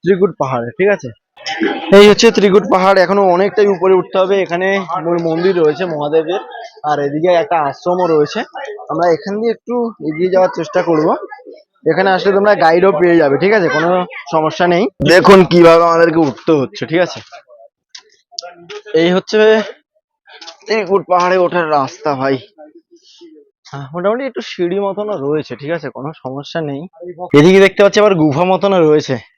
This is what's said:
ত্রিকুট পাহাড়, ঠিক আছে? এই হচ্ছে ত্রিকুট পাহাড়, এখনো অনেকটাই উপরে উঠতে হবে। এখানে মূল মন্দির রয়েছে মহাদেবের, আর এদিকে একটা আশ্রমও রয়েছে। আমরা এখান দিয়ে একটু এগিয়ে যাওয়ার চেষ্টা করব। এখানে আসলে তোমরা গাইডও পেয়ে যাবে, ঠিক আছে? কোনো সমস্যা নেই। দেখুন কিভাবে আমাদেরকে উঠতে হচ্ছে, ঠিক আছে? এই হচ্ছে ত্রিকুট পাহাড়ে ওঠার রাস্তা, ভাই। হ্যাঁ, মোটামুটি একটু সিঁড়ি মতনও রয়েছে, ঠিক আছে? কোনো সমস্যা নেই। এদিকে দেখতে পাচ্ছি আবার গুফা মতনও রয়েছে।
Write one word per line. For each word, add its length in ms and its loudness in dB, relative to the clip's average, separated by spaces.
ত্রিকুট 340 0
পাহাড়, 320 -4
ঠিক 180 -2
আছে? 200 -2
এই 120 8
হচ্ছে 220 4
ত্রিকুট 320 2
পাহাড়, 280 2
এখনো 280 2
অনেকটাই 380 2
উপরে 280 2
উঠতে 240 -2
হবে। 240 0
এখানে 420 -4
মূল 200 -2
মন্দির 360 -2
রয়েছে 260 0
মহাদেবের, 560 -4
আর 140 -2
এদিকে 300 -2
একটা 280 0
আশ্রমও 500 -2
রয়েছে। 340 0
আমরা 240 0
এখান 280 -6
দিয়ে 100 -2
একটু 400 -6
এগিয়ে 400 -6
যাওয়ার 260 2
চেষ্টা 260 -4
করব। 340 0
এখানে 200 0
আসলে 220 0
তোমরা 220 2
গাইডও 380 2
পেয়ে 240 2
যাবে, 220 2
ঠিক 140 0
আছে? 160 0
কোনো 380 -2
সমস্যা 340 -2
নেই। 220 0
দেখুন 360 8
কিভাবে 400 6
আমাদেরকে 340 2
উঠতে 340 -2
হচ্ছে, 340 -2
ঠিক 120 -2
আছে? 220 -4
এই 160 2
হচ্ছে 520 2
ত্রিকুট 400 -2
পাহাড়ে 320 0
ওঠার 320 -2
রাস্তা, 440 -4
ভাই। 240 -2
হ্যাঁ, 200 -14
মোটামুটি 320 -4
একটু 160 -8
সিঁড়ি 400 -6
মতনও 360 -6
রয়েছে, 400 -6
ঠিক 140 -10
আছে? 200 -8
কোনো 220 -12
সমস্যা 380 -10
নেই। 260 -8
এদিকে 260 6
দেখতে 220 4
পাচ্ছি 180 4
আবার 140 4
গুফা 300 0
মতনও 360 0
রয়েছে। 380 2